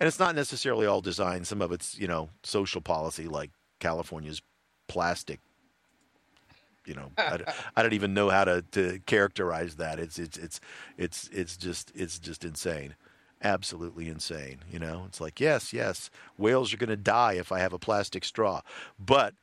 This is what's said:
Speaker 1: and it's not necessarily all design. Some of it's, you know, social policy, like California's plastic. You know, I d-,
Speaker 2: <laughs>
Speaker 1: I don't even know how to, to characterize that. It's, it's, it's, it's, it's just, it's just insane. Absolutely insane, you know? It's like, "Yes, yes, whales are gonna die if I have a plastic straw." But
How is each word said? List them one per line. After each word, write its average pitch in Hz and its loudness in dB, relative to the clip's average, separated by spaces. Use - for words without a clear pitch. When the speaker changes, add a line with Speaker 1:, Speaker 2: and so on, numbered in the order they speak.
Speaker 1:
and 156 4
it's 160 2
not 175 4
necessarily 127 2
all 101 4
design. 90 -2
Some 101 -4
of 87 0
it's, - -8
you 98 -4
know, 82 -2
social 98 -2
policy, 80 -2
like 73 -6
California's 80 -4
plastic. 85 -2
You 80 -8
know, 69 -12
I 85 0
d-, 85 -6
Speaker 2:
<laughs> - -6
Speaker 1:
I 113 6
don't 113 6
even 101 2
know 101 6
how 98 8
to, 90 4
to 92 2
characterize 87 2
that. 78 -4
It's, 82 -8
it's, 82 -8
it's, - -12
it's, - -6
it's 87 -4
just, 90 -8
it's 85 -8
just 82 -12
insane. 78 -6
Absolutely 85 -2
insane, 73 -8
you 87 -10
know? 82 -6
It's - -14
like, 78 -8
"Yes, 143 2
yes, 113 -4
whales 117 4
are - -6
gonna 110 0
die 107 4
if 90 -2
I 92 0
have 92 2
a 90 -6
plastic - 0
straw." 101 0
But 104 6